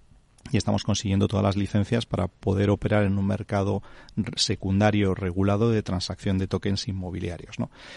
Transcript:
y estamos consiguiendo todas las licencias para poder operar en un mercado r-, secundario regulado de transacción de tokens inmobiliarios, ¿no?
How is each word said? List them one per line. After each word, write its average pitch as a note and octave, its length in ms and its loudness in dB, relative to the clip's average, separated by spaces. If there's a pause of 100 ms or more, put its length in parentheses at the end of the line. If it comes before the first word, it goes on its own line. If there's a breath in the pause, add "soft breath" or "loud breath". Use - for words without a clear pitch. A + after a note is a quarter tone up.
(520)
y G#2+ 60 4
estamos G2+ 260 0
consiguiendo G2 420 2
todas G2 160 2
las G2 140 2
licencias G#2 480 0
para F#2+ 240 -2
poder G2 400 0
operar G#2 360 2
en G2 120 0
un G2 100 0
mercado G2+ 560 -2 (320 loud breath)
r-, G2+ 220 -4
secundario G2+ 800 2
regulado G2 560 2
de G#2+ 120 2
transacción F#2+ 540 -4
de F#2+ 100 0
tokens G2 400 -2
inmobiliarios, F2+ 720 -8
¿no? A#2 120 -4 (260 loud breath)